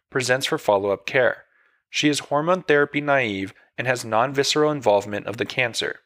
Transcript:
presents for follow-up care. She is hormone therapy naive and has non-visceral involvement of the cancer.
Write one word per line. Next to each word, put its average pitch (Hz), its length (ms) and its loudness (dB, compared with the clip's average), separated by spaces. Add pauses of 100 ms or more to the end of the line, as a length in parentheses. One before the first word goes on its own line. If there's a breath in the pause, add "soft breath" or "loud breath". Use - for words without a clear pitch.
(120)
presents 127 340 0
for 156 140 -2
follow-up 98 480 0
care. - 380 0 (440)
She - 180 0
is 147 120 2
hormone 165 420 -2
therapy 143 400 2
naive 117 500 0 (280 soft breath)
and 120 80 -4
has 120 180 -2
non-visceral 135 680 0
involvement 104 540 0
of 107 120 -8
the 113 80 -4
cancer. - 600 -4